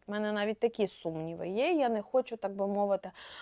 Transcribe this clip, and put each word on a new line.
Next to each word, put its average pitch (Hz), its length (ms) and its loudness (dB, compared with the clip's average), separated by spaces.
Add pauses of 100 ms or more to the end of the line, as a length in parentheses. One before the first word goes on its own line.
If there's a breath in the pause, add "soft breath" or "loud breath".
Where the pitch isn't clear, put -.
в 202 40 -8
мене 214 200 -2
навіть 208 280 -2
такі 226 280 2
сумніви 165 600 -4
є, 240 240 2
я 285 180 4
не 214 120 2
хочу, 247 360 0
так 196 180 -4
би 196 120 0
мовити, 196 440 2 (300 loud breath)